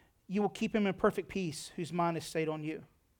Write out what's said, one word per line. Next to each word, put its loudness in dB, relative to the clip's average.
"You 2
will 4
keep 0
him 4
in 2
perfect 2
peace -4
whose -4
mind 2
is -4
stayed 0
on -4
you." -6